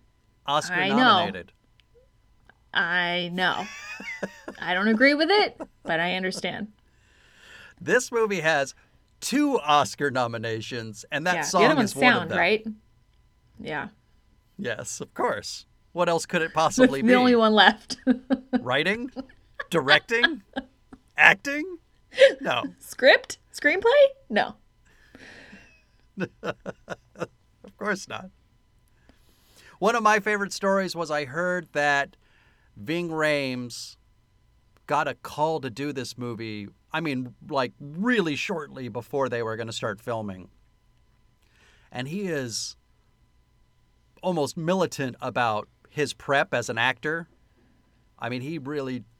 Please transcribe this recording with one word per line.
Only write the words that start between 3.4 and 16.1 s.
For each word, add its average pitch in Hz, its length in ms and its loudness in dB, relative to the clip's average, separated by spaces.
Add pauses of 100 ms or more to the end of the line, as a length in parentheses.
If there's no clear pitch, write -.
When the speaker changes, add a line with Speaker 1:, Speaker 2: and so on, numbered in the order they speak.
Speaker 1:
<laughs> - 480 -12
Speaker 2:
I 165 140 -4
don't 196 160 2
agree 254 240 6
with 311 180 2
it, 403 280 2 (240)
but 165 180 -2
I 180 140 -2
understand. 185 580 -6 (1040)
Speaker 1:
This 196 320 0
movie 214 300 0
has 151 340 0 (460)
two 277 400 0
Oscar 147 500 2
nominations, 113 1000 -6
and 151 160 -4
that 180 100 2
Speaker 2:
Yeah, 165 80 -4
Speaker 1:
song 180 180 2
Speaker 2:
the 226 80 8
other 311 80 4
one's 208 140 0
Speaker 1:
is - 40 -10
one - 80 0 (100)
Speaker 2:
sound, 196 100 0
Speaker 1:
of - 60 -8
them. 196 80 -2
Speaker 2:
right? 214 300 0 (920)
Yeah. 151 280 -8 (680)
Speaker 1:
Yes, 120 420 -8
of - 140 -14
course. - 520 -6 (280)
What 175 160 0
else 165 160 0